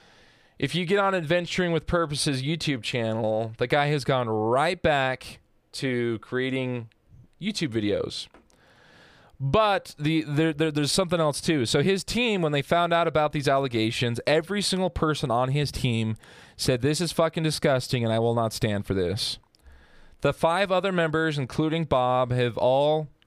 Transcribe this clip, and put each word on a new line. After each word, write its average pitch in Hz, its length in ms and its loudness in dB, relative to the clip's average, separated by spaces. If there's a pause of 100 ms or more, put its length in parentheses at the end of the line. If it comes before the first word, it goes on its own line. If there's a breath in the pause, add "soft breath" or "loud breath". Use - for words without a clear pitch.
(560 soft breath)
If 139 200 -4
you 180 80 -2
get 196 160 0
on 196 120 2
Adventuring 175 600 0
with 160 160 -2
Purpose's 147 520 0
YouTube 147 420 -2
channel, 110 760 -2
the 123 80 0
guy 147 220 2
has 147 160 -2
gone 127 240 0
right 120 520 0
back 131 600 -2 (320)
to 120 480 -2
creating 127 680 -4 (540)
YouTube 185 280 -4
videos. 104 580 -2 (1120 soft breath)
But 190 580 2
the, 151 240 0
there, 147 300 2
there, 156 180 0
there's 147 220 0
something 180 260 2
else 151 220 0
too. 147 260 2
So 143 160 2
his 190 220 0
team, 214 380 0
when 151 100 0
they 143 100 0
found 170 300 2
out 170 160 2
about 151 240 2
these 147 160 -2
allegations, 120 760 0
every 165 380 2
single 185 260 0
person 156 440 -2
on 127 160 2
his 143 240 0
team 113 440 -2 (400 loud breath)
said, 127 240 0
"This 147 200 0
is 170 100 -2
fucking 160 320 0
disgusting, 135 600 0
and 113 80 0
I 113 80 2
will 117 160 2
not 113 160 0
stand 104 340 -2
for - 80 -2
this." 95 440 -2 (800 soft breath)
The 143 120 0
five 180 400 0
other 185 180 2
members, 160 460 0
including 156 480 -2
Bob, 127 460 2
have 123 260 0
all 147 520 2 (180)